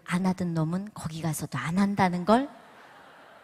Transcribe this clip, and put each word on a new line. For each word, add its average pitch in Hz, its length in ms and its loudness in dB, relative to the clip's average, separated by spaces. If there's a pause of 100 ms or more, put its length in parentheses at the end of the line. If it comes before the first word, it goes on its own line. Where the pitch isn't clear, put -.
안 180 220 -2
하던 185 280 -2
놈은 170 400 -2
거기 160 280 -10
가서도 151 360 -4
안 156 200 -2
한다는 196 460 2
걸 240 240 4 (960)